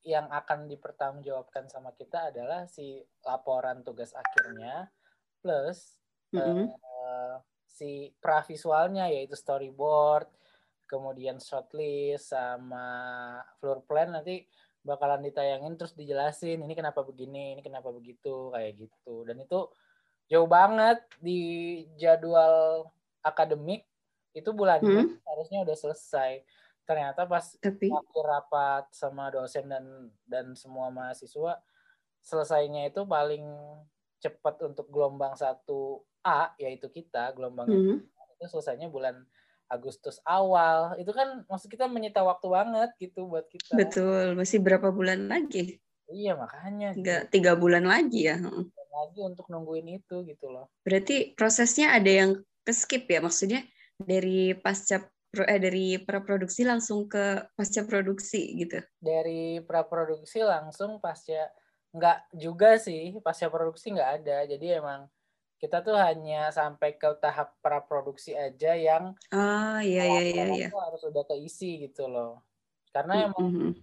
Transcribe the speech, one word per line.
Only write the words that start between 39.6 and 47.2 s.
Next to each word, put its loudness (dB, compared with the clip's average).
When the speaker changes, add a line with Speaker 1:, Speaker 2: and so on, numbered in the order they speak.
Speaker 1:
Agustus -10
awal. 4
Itu -6
kan -2
maksud -10
kita -2
menyita -2
waktu 0
banget 2
gitu -10
buat -6
kita. -8
Speaker 2:
Betul, 2
masih 2
berapa 6
bulan 0
lagi? -2
Speaker 1:
Iya, -4
makanya. -8
Speaker 2:
Nggak, -2